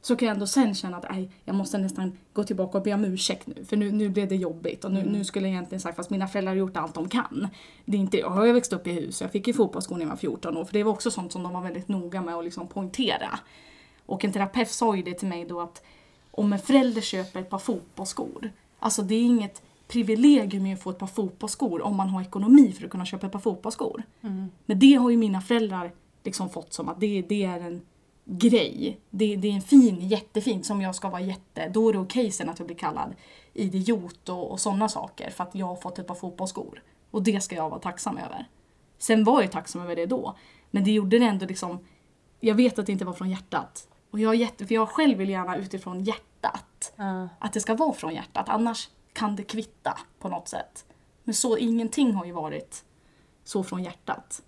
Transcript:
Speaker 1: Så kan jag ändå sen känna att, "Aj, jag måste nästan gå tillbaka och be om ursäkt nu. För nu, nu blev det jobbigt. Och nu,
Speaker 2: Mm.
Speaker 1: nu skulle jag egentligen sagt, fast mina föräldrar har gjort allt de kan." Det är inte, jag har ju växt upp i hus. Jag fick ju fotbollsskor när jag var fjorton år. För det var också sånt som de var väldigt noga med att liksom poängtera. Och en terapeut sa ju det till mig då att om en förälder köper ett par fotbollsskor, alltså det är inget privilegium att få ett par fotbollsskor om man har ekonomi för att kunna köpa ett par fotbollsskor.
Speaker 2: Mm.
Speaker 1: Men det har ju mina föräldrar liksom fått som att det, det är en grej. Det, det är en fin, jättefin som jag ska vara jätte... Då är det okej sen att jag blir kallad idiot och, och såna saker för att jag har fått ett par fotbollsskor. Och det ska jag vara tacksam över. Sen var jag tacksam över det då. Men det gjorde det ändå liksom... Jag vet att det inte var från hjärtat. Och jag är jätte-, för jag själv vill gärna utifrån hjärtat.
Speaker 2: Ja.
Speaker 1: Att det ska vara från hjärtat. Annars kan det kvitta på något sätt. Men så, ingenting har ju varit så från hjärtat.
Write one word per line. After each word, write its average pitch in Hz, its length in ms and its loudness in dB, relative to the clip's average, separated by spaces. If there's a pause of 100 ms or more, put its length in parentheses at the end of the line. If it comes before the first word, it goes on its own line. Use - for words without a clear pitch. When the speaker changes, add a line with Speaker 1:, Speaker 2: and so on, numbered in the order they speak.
Speaker 1:
Så 240 140 2
kan 240 120 0
jag 214 60 0
ändå 196 140 -4
sen 214 280 2
känna 180 220 -8
att, - 140 -12
"Aj, 185 200 -6 (140)
jag 190 100 -2
måste 196 220 -2
nästan 190 400 -2 (160)
gå 208 100 -2
tillbaka 190 340 -2
och 190 60 0
be 208 100 0
om 208 120 2
ursäkt 190 420 -4
nu. - 180 -14
För 214 120 -2
nu, 202 140 0
nu 214 180 2
blev 196 180 0
det 190 80 0
jobbigt. 170 500 -4
Och 190 60 -2
nu, 196 80 0
Speaker 2:
Mm. 190 140 0
Speaker 1:
nu 202 100 -2
skulle 190 240 -4
jag 190 60 0
egentligen 180 260 -6
sagt, 170 160 -8
fast 180 140 -10
mina 190 180 -2
föräldrar 190 240 -2
har 190 60 0
gjort 185 200 -2
allt 160 160 -6
de 165 160 -6
kan." 208 380 -4 (380)
Det 202 120 0
är 196 40 2
inte, 190 160 0
jag - 120 0
har 196 160 2
ju 240 80 6
växt 240 200 2
upp 180 140 -6
i 175 40 -4
hus. 170 300 -6
Jag 185 100 -6
fick 202 160 -2
ju 240 60 2
fotbollsskor 185 420 0
när 170 100 -6
jag 151 40 -4
var 147 80 -6
fjorton 165 400 -4
år. 170 80 -6
För - 80 -12
det 208 100 2
var 214 80 2
också 214 200 -2
sånt 180 200 -8
som 180 120 -8
de 180 100 -8
var 180 80 -6
väldigt 180 260 -10
noga 185 340 -4
med 170 140 -6
att 170 80 -6
liksom 175 240 -10
poängtera. - 720 -4 (680)
Och 190 200 -4
en 196 60 0
terapeut 208 380 -2
sa 220 260 0
ju 185 80 -2
det 180 100 -6
till 190 140 -6
mig 170 180 -6
då 170 160 -8
att - 220 -12 (480)
om 208 220 2
en 196 60 0
förälder 254 420 4
köper 190 380 -6
ett 185 100 -10
par 190 100 -6
fotbollsskor, - 920 -8 (280)
alltså 220 220 -2
det 202 140 0
är 233 80 2
inget 233 380 2 (260)
privilegium 214 840 4
att 190 80 -8
få 190 80 -6
ett 190 80 -8
par 190 100 -8
fotbollsskor 196 760 -4
om 202 140 -2
man 190 140 0
har 185 120 -2
ekonomi 208 500 8
för - 140 -10
att 180 60 -10
kunna 185 140 -6
köpa 190 220 -8
ett 190 60 -6
par 208 60 -6
fotbollsskor. 220 640 -4 (180)
Speaker 2:
Mm. 190 280 -8 (160)
Speaker 1:
Men 202 140 2
det 269 140 12
har 247 160 8
ju 240 80 6
mina 196 240 2
föräldrar 190 500 0 (320)
liksom 185 260 -4
fått - 240 -10
som - 160 -6
att 170 100 -8
det, 202 300 0
det 208 160 0
är 180 140 -4
en 175 220 -10 (440)
grej. 196 760 2 (100)
Det, 208 260 0
det 196 120 -2
är 202 60 0
en 196 80 -2
fin, 196 460 8
jättefin 214 560 -2
som 202 180 -2
jag 190 140 -4
ska 196 140 -6
vara 180 120 -6
jätte... 185 480 -8
Då 220 200 4
är 214 40 4
det 196 60 0
okej 208 320 0
sen 170 180 -4
att 170 100 -10
jag 170 60 -10
blir 170 120 -12
kallad 151 380 -6 (380)
idiot 190 760 -2
och, 180 220 -8
och 185 80 -8
såna 208 300 0
saker - 400 -10
för 190 140 -6
att 185 120 -10
jag 190 100 -4
har 180 100 -6
fått 180 240 -10
ett 180 80 -12
par 180 80 -8
fotbollsskor. - 680 -10 (280)
Och 208 120 -2
det 196 200 2
ska - 120 -8
jag 160 140 -4
vara 170 100 -8
tacksam 185 380 -6
över. - 300 -10 (500)
Sen 220 260 4
var 240 180 8
jag 185 100 0
tacksam 165 300 -8
över 175 140 -6
det 170 100 0
då. 247 300 -4 (360)
Men 196 120 2
det 202 80 4
gjorde 214 280 6
det 247 60 8
ändå 190 200 0
liksom... 180 340 -8 (600)
Jag 214 160 4
vet 240 240 4
att 196 60 -2
det 208 60 -2
inte 190 140 -2
var 180 80 -6
från 185 160 -4
hjärtat. - 580 -6 (240)
Och 208 80 -6
jag 220 140 4
är 233 40 4
jätte-, 226 280 -2
för 220 100 0
jag 220 140 2
själv 277 280 4
vill 190 120 -2
gärna 185 280 -4
utifrån 190 460 -8
hjärtat. - 920 -8
Speaker 2:
Ja. 185 340 -6 (100)
Speaker 1:
Att 208 140 -6
det 220 60 -2
ska 220 160 0
vara 294 180 0
från 165 200 -8
hjärtat. - 360 -6
Annars 226 400 -2 (240)
kan 208 220 -4
det 196 80 -8
kvitta - 540 -8 (220)
på 190 100 -8
något 175 180 -8
sätt. - 380 -10 (380)
Men 226 100 -2
så, 226 240 2
ingenting 226 560 2
har 180 120 -2
ju 175 60 -12
varit 156 540 -10 (580)
så 190 200 -2
från 185 200 -6
hjärtat. - 640 -10